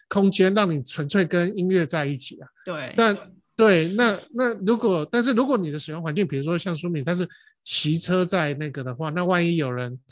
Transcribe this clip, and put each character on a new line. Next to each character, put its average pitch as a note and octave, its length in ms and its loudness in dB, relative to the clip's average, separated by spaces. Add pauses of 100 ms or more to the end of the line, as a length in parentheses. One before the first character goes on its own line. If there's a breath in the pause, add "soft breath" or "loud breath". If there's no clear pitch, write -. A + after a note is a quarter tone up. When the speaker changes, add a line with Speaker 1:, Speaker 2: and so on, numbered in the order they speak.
Speaker 1:
空 G3 240 4
间， F#3+ 220 4
让 G#3 180 2
你 C#3+ 100 -2
纯 C#3+ 280 -8
粹 F#3+ 160 2
跟 F3+ 320 0
音 F#3 120 0
乐 F3+ 160 4
在 D3+ 200 -2
一 C#3 120 -4
起 - 220 -16
啊。 D3 80 -20 (160)
Speaker 2:
对。 D3+ 320 -8
Speaker 1:
但， A3 200 4 (400)
对， F3+ 400 6
那， A3 220 2 (160)
那 A#3+ 200 0 (120)
如 A3+ 120 4
果， F#3 340 0
但 A#3+ 100 2
是 B3+ 120 0
如 B3 120 2
果 C4 120 2
你 E3+ 120 -2
的 D3 80 -6
使 D3+ 140 -8
用 E3 100 -8
环 D#3 140 -4
境， G3 100 2
比 C#3 120 -4
如 C#3 60 -4
说 E3+ 140 -2
像 F3 160 -4
舒 E3+ 160 -6
米， D#3 140 -4
他 E3+ 100 0
是 F3 140 -2 (380 soft breath)
骑 D#3 340 0
车 F3+ 260 0
在 E3 280 0
那 D3 180 -6
个 C#3 100 -10
的 B2+ 140 -8
话， D#3 140 -6
那 F3 160 -2
万 F3 200 2
一 E3+ 120 2
有 C#3 120 0
人 B2 300 -6 (120)